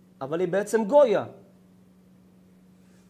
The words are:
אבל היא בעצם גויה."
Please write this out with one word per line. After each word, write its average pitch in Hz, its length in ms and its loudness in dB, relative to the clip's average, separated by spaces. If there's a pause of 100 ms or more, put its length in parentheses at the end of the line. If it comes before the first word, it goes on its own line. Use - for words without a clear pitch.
(200)
אבל 143 200 -6
היא 185 80 -4
בעצם 208 360 -2
גויה." 214 400 4 (1900)